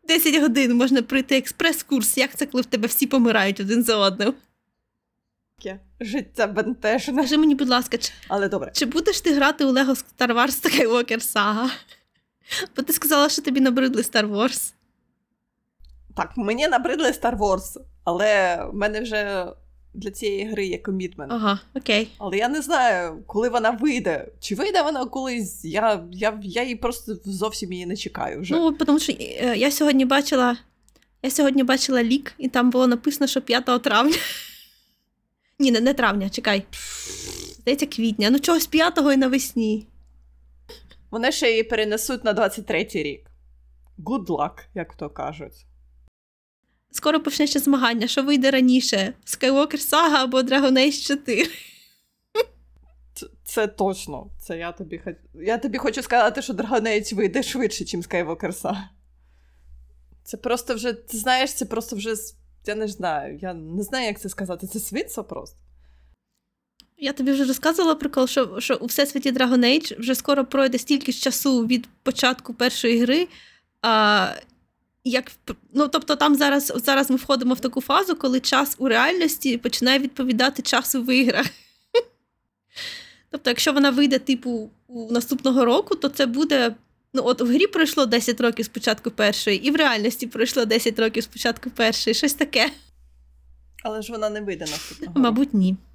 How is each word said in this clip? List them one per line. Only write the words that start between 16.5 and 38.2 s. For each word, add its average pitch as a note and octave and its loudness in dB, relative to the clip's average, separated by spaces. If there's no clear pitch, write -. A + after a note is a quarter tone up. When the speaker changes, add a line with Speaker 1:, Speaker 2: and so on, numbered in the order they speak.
Speaker 2:
набридли C4+ 2
Star A#3+ -2
Wars, F#3+ -2
але F#3 2
в - -10
мене G#3+ -2
вже G#3 -4
для G3 -10
цієї G3+ -4
гри G3+ -2
є F3+ -4
комітмент. F#3 -8
Speaker 1:
Ага, G#3+ 0
окей. A3 -2
Speaker 2:
Але G3 -4
я A#3+ 0
не D4 -2
знаю, A3+ 0
коли A3+ -2
вона A3+ 2
вийде. A#3 -2
Чи - -6
вийде F#4 0
вона C#4+ 0
колись? A#3+ -6
Я, G3 0
я, G#3 -4
я G3+ -4
її B3 -4
просто A#3 -6
зовсім G3 -6
її F3+ -8
не F3+ -4
чекаю - -8
вже. F#3 -4
Speaker 1:
Ну, E4 4
тому D#4 2
що, D4 -2
е, A#3 -4
я C4 2
сьогодні C#4+ 4
бачила, C4 2
я C4 -2
сьогодні C#4 4
бачила C4 2
лік, C4 0
і C4 -4
там B3 4
було B3+ 4
написано, B3+ 0
що C4+ -2
п'ятого B3 0
травня. B3+ 4
<laughs> - -20
Ні, C4+ 4
не, A3+ 4
не C4 4
травня, G#3 0
чекай. G3+ -2
Здається, C#4+ 0
квітня. A3 -2